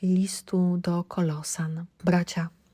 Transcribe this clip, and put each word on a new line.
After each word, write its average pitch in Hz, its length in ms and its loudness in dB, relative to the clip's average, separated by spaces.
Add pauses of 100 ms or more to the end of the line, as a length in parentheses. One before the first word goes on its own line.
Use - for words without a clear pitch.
listu 185 800 2
do 175 220 0
Kolosan. 160 800 -4 (200)
„Bracia, 175 440 0 (260)